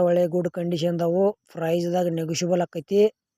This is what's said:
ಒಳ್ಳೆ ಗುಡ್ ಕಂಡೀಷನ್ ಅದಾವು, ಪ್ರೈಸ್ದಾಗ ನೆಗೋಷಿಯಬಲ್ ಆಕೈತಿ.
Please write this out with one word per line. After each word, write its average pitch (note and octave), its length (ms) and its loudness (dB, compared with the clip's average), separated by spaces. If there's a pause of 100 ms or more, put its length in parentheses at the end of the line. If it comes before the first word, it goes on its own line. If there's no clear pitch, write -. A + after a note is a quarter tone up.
ಒಳ್ಳೆ F3 260 4
ಗುಡ್ F3 220 -2
ಕಂಡೀಷನ್ F3 480 -2
ಅದಾವು, E3+ 260 0 (280)
ಪ್ರೈಸ್ದಾಗ F3 600 -2
ನೆಗೋಷಿಯಬಲ್ E3 500 -2
ಆಕೈತಿ. F3 400 -2 (360)